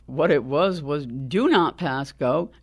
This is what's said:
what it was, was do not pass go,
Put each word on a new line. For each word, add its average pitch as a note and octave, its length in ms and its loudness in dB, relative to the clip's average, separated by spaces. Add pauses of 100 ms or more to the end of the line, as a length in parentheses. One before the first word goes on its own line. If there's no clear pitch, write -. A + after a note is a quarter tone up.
what D#3 260 2
it C#3 120 4
was, E3 380 0
was C#3+ 240 -4
do C3+ 440 -2
not F3+ 280 2
pass C#3 340 -4
go, C#3+ 400 -2 (120)